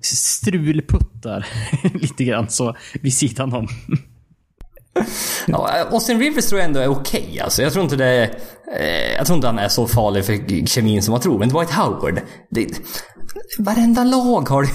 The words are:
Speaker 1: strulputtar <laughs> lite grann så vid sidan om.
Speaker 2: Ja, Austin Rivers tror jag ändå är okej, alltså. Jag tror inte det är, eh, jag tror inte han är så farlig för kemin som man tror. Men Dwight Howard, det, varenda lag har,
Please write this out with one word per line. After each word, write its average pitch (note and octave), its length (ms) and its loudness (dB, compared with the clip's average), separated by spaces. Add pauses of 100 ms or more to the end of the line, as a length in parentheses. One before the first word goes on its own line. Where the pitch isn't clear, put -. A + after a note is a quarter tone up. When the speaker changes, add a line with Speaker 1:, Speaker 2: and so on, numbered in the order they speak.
Speaker 1:
strulputtar - 1400 -2 (240)
<laughs> D3 240 0
lite - 300 -4
grann A#2 240 0
så A#2 280 -2 (260)
vid C3 120 0
sidan C3+ 380 -2
om. A2+ 160 -4 (1800)
Speaker 2:
Ja, - 220 0 (220)
Austin A3+ 300 2
Rivers D4 260 2
tror G3 140 4
jag F3+ 80 6
ändå C3+ 120 4
är B2+ 80 2
okej, C3+ 520 -2
alltså. - 220 0
Jag C#3+ 100 0
tror F3+ 120 2
inte C#3 120 0
det C3 100 2
är, B2 180 4 (540)
eh, D2+ 380 -2
jag C#3+ 100 0
tror F3 100 4
inte C3 100 4
han A2+ 120 2
är G2+ 100 0
så A#2 180 0
farlig G#2 380 2
för G#2 420 0
kemin G#2+ 360 2
som G#2+ 100 0
man B2 80 2
tror. D3 180 2
Men A2 100 2
Dwight E3 220 0
Howard, B2+ 500 0 (300)
det, A2 160 0 (920)
varenda A#3 460 4
lag B3 440 2
har, C#3 160 2 (100)